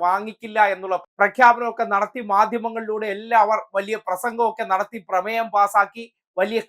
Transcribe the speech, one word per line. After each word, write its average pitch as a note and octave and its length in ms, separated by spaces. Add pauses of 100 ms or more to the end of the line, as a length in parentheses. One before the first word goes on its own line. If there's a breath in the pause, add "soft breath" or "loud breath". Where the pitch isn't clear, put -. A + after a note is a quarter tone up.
വാങ്ങിക്കില്ല G#3+ 540 (140)
എന്നുള്ള F#3 220 (240)
പ്രഖ്യാപനമൊക്കെ A#3 760
നടത്തി G#3 280 (100)
മാധ്യമങ്ങളിലൂടെ A3 840
എല്ലാം A3+ 300
അവർ G#3+ 140 (180)
വലിയ G3+ 180 (120)
പ്രസംഗമൊക്കെ A3+ 640
നടത്തി G3+ 280 (100)
പ്രമേയം A3 460
പാസാക്കി G3+ 500 (340)
വലിയ G#3+ 300